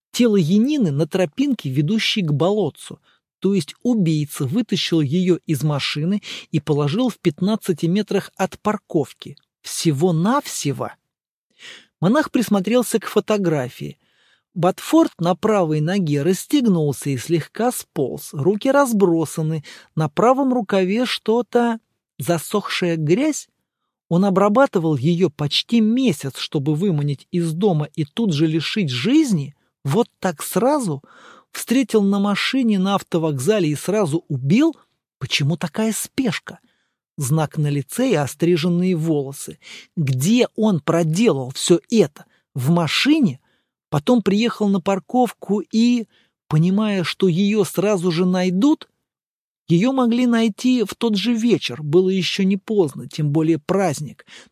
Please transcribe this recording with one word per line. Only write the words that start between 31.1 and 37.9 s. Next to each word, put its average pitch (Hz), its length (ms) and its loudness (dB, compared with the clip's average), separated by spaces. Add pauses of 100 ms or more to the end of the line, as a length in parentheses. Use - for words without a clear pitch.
Встретил 233 500 0
на 196 180 2
машине 208 600 0
на 196 160 2
автовокзале 160 720 0
и 147 60 -2
сразу 175 520 -2
убил? 165 480 2 (440)
Почему 151 380 -2
такая 220 360 -4
спешка? - 640 -6 (580)
Знак 151 400 -2
на 147 120 0
лице 143 400 -2